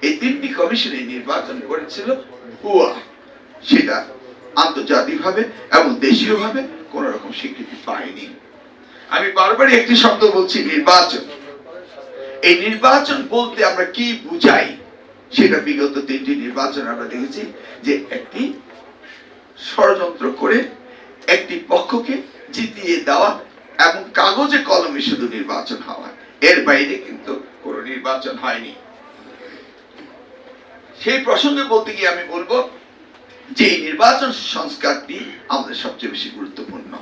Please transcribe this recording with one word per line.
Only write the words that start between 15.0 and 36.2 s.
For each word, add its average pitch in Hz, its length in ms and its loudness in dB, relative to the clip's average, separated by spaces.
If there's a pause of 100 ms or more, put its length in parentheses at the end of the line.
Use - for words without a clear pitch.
সেটা 196 300 6
বিগত 143 280 0 (140)
তিনটি 135 240 -4 (120)
নির্বাচন 135 480 -4
আমরা 117 220 -8
দেখেছি 139 280 -8 (440)
যে - 80 2 (240)
একটি - 240 -8 (1300)
ষড়যন্ত্র 185 560 2 (140)
করে 202 180 2 (800)
একটি - 180 -4 (160)
পক্ষকে 233 440 0 (420)
জিতিয়ে 196 400 -2 (120)
দেওয়া 143 220 4 (560)
এবং - 160 0 (160)
কাগজে 254 400 2 (120)
কলমে 156 380 0
শুধু - 180 -2 (100)
নির্বাচন - 520 -8
হওয়া, - 200 -14 (400)
এর 175 100 8 (100)
বাইরে 139 260 2 (120)
কিন্তু - 260 -12 (320)
কোনো - 140 -8 (120)
নির্বাচন 131 440 -4 (100)
হয়নি। 117 280 -6 (2250)
সেই 254 160 0 (100)
প্রসঙ্গে 277 440 2
বলতে 214 240 2
গিয়ে 190 180 0
আমি 175 100 -8 (100)
বলবো 180 220 -2 (1000)
যে 247 80 4 (100)
এই - 140 -4
নির্বাচন 247 420 4 (260)
সংস্কারটি - 600 -4 (360)
আমাদের - 300 -6
সবচেয়ে - 300 -10
বেশি - 220 -8